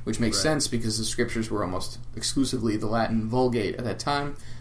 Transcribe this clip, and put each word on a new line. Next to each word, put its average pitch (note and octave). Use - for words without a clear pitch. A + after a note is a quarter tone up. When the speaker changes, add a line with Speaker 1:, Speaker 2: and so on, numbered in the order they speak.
Speaker 1:
which A2
makes A2
Speaker 2:
Right. -
Speaker 1:
sense D#3
because A2
the A2
scriptures A2+
were G#2
almost F#2
exclusively A#2
the G2+
Latin A2
Vulgate A#2+
at A#2+
that G#2
time, C#3+